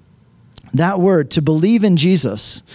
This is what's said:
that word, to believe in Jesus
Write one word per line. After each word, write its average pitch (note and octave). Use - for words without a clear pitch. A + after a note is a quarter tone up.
that F3+
word, F3
to E3
believe E3
in F#3
Jesus C#3